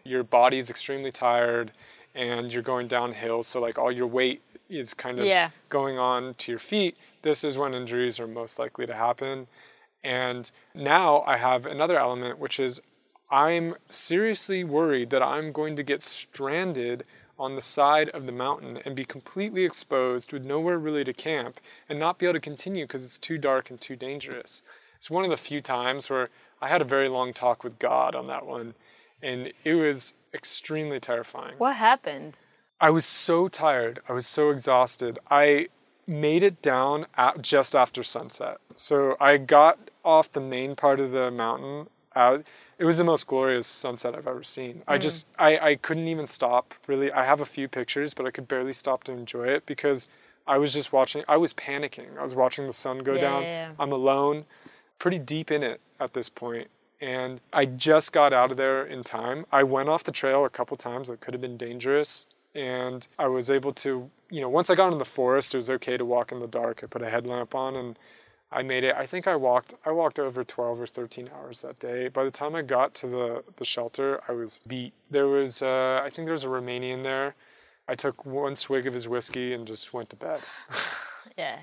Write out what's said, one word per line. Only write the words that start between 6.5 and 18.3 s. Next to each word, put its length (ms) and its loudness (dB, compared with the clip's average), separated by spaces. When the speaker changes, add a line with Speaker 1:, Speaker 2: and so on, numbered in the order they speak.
Speaker 1:
your 80 -6
feet. 360 -2
This 200 0
is 160 -2
when 160 -2
injuries 460 -2
are 80 -8
most 300 -10
likely 280 -6
to 80 -8
happen. 540 -2
And 440 -4
now 520 6
I 120 4
have 280 2
another 320 2
element, 400 -2
which 220 -6
is 200 -4
I'm 460 4
seriously 760 0
worried 460 2
that 120 4
I'm 300 -2
going 240 -4
to 60 -4
get 200 -2
stranded 1040 -4
on 160 -6
the 60 -8
side 500 4
of 160 -12
the 60 -8